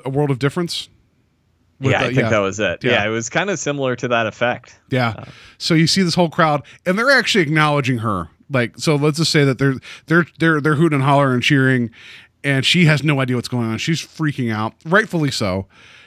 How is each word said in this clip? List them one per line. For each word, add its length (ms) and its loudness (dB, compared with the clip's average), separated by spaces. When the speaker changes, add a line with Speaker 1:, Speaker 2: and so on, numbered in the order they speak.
Speaker 1:
A 60 -6
World 200 -2
of 100 -2
Difference? 500 -4
With 140 0
Speaker 2:
Yeah, 80 2
I 80 0
Speaker 1:
the, 60 -2
Speaker 2:
think 80 2
Speaker 1:
yeah. 80 0
Speaker 2:
that 80 4
was 200 -2
it. 240 -2
Speaker 1:
Yeah. 80 2
Speaker 2:
Yeah, 140 2
it 60 -2
was 180 -4
kinda 260 -2
similar 400 -4
to 140 -6
that 180 0
effect. 500 -4
Speaker 1:
Yeah. 280 -2
Speaker 2:
Uh, 80 -16
Speaker 1:
So 160 -2
you 140 4
see 160 0
this 120 -2
whole 140 2
crowd, 340 0
and 140 0
they're 100 0
actually 340 2
acknowledging 560 0
her. 280 -4
Like, 280 -2
so 180 0
let's 240 0
just 120 0
say 140 4
that 120 0
they're, 180 0
they're, 180 2
they're, 220 2
they're 160 0
hooting 220 2
and 60 0
hollering 320 4
and 80 -2
cheering, 480 2
and 220 0
she 200 4
has 200 4
no 160 2
idea 160 -2
what's 100 -6
going 240 -4
on. 60 -4
She's 240 -4
freaking 520 -4
out, 200 -4
rightfully 480 0
so. 360 -4